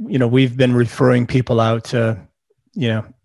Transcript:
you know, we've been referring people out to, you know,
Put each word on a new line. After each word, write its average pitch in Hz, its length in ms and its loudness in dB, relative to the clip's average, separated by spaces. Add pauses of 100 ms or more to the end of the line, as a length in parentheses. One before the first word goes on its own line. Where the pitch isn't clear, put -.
you 139 100 -4
know, 123 100 2
we've 127 300 2
been 127 160 2
referring 123 540 2
people 123 320 0
out 113 260 0
to, 113 340 -2 (540)
you 123 140 -4
know, 110 180 -4 (200)